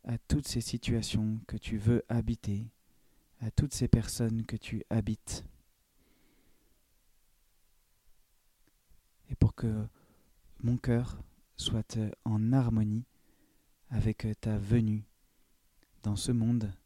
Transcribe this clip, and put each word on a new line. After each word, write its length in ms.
à 120
toutes 320
ces 140
situations 840
que 120
tu 180
veux 320
habiter, 640
à 100
toutes 240
ces 140
personnes 580
que 100
tu 320
habites. 560
Et 60
pour 200
que 320
mon 160
cœur 420
soit, 420
euh, 120
en 280
harmonie 520
avec, 340
euh, 160
ta 160
venue 480
dans 140
ce 160
monde 400